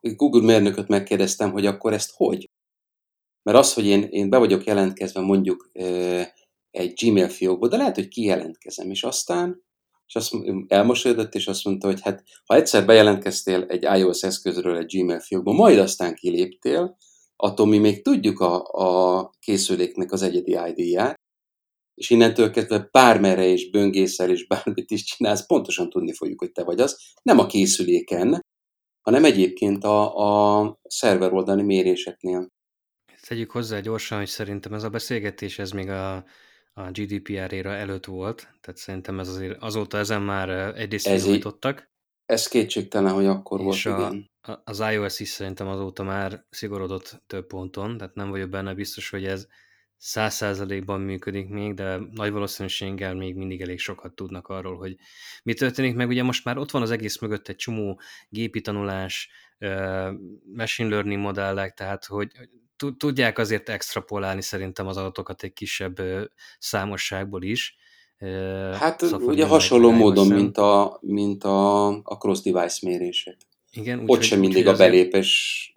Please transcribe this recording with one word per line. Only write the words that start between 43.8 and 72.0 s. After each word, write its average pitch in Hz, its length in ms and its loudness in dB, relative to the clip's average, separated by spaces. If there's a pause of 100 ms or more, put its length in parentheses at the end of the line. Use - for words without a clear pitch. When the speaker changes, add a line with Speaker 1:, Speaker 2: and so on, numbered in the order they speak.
Speaker 1:
volt, 101 140 -4
Speaker 2:
a, 101 80 -2
Speaker 1:
igen. 101 240 -12 (100)
Speaker 2:
a, - 240 -14
az 104 160 -10 (120)
I 107 60 0
O 101 100 -2
S - 120 -8
is 101 80 -10
szerintem 95 380 -10
azóta 98 360 -8
már 95 480 -8
szigorodott 95 760 -10
több 95 200 -12
ponton, 98 520 -10
tehát 95 160 -16
nem 98 160 -10
vagyok 95 180 -8
benne 98 260 -8
biztos, 101 360 -12
hogy 95 140 -8
ez 95 220 -8 (500)
száz - 380 -6
százalékban 98 640 -6
működik 95 480 -8
még, 104 260 -8
de 95 240 -8 (140)
nagy 107 180 -6
valószínűséggel 98 840 -8
még 92 200 -8
mindig 95 260 -10
elég 90 180 -10
sokat - 360 -14
tudnak 92 340 -14
arról, 95 280 -10
hogy 92 200 -14 (460)
mi 117 120 -4
történik, 127 400 -2
meg 123 140 -2
ugye 123 140 -2
most 123 220 -4
már 123 140 -6
ott 147 120 -10
van 131 120 -2
az 113 80 -2
egész 110 280 -6
mögött 107 300 -8
egy 95 80 -14
csomó 107 440 -8 (280)
gépi 110 320 -8
tanulás, 98 720 -8 (280)
ö, 95 520 -6 (440)
machine 113 340 -6
learning 104 320 -2
modellek, 98 540 -4
tehát 98 300 -10
hogy 104 280 -8 (440)
tu-, 139 200 -10
tudják 127 420 -2
azért 107 300 -4
extrapolálni 98 720 -8
szerintem 95 440 -8
az 95 100 -8
adatokat 95 460 -10
egy 95 100 -12
kisebb, 92 460 -10
ö, 95 260 -6 (340)
számosságból 98 840 -8
is. 110 340 -6 (420)
Ö, 98 80 -14 (480)
Speaker 1:
Hát, 156 260 -4
Speaker 2:
Safari 160 240 -2
Speaker 1:
ugye - 20 0
Speaker 2:
nem 143 100 0
megy 151 120 2
Speaker 1:
hasonló 120 420 6
Speaker 2:
meg 117 80 6
Speaker 1:
módon, 98 280 6
Speaker 2:
I - 20 8
O 101 40 6
S-en. 101 100 4
Speaker 1:
mint 101 160 -2
a, 101 420 4
mint 101 440 -4
a, 101 440 4
a 104 300 -6